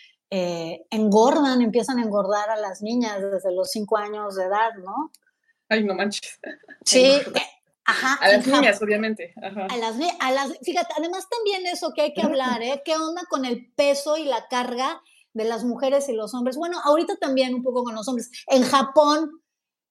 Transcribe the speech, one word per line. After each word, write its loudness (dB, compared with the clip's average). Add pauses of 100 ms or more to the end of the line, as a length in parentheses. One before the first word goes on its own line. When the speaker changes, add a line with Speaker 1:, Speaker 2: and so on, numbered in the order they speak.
(300)
Speaker 1:
eh, -4
engordan, 4
empiezan 0
a 0
engordar 0
a -2
las -6
niñas -2
desde -2
los -2
cinco -2
años -6
de -2
edad, 0 (140)
¿no? -8 (580)
Speaker 2:
Ay, 2
no -2
manches. -6 (460)
Speaker 1:
Sí, 6
Speaker 2:
Engordan. 4
Speaker 1:
eh, -4 (380)
ajá, 0
Speaker 2:
A 4
las 6
Speaker 1:
en 2
Jap- 6
Speaker 2:
niñas, 4
obviamente, -2
ajá. -8
Speaker 1:
A -4
las -4
ni-, -2 (100)
a 2
las, -2
fíjate, -2
además -6
también -2
eso -4
que 0
hay -2
que -4
Speaker 2:
Ujú. 2
Speaker 1:
hablar, -2
¿eh? -4
¿Qué 0
onda -4
con -2
el -6
peso 2
y -4
la -2
carga -4 (320)
de -4
las -2
mujeres 0
y -2
los -6
hombres? -4
Bueno, -4
ahorita 2
también 0
un -6
poco -2
con -6
los -8
hombres. -6 (180)
En 6
Japón, 4 (500)